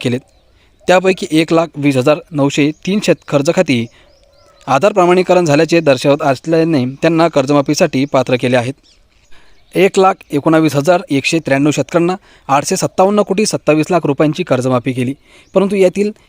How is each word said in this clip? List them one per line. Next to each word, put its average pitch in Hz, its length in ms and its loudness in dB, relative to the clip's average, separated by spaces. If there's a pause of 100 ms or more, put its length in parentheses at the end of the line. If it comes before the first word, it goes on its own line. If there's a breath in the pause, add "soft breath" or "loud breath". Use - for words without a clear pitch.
केलेत. 123 180 -4 (680)
त्यापैकी 185 440 0
एक 160 220 0
लाख 165 220 2
वीस 139 220 0
हजार 151 200 2 (140)
नऊशे 143 400 -2
तीन 196 320 -4
शेत 165 120 2 (120)
कर्ज 143 280 -2
खाती 123 300 0 (840 soft breath)
आधार 139 240 2
प्रमाणीकरण 180 540 2
झाल्याचे 160 340 2
दर्शवत 143 420 2
असल्याने 160 640 0
त्यांना 165 420 0
कर्जमाफीसाठी 143 760 0
पात्र 131 300 -2
केले 127 220 0
आहेत. 123 160 -2 (1000 soft breath)
एक 190 240 2
लाख 190 140 2 (180)
एकोणावीस 160 440 0
हजार 175 340 0
एकशे 147 300 -2
त्र्याण्णव 143 320 0
शेतकऱ्यांना 170 440 -2 (320 soft breath)
आठशे 143 280 0
सत्तावन्न 196 460 0
कोटी 202 240 -2
सत्तावीस 151 460 0
लाख 175 120 2
रुपयांची 151 400 -2
कर्जमाफी 127 480 -2
केली, 127 220 -4 (400 soft breath)
परंतु 196 220 0
यातील 196 360 0 (180 soft breath)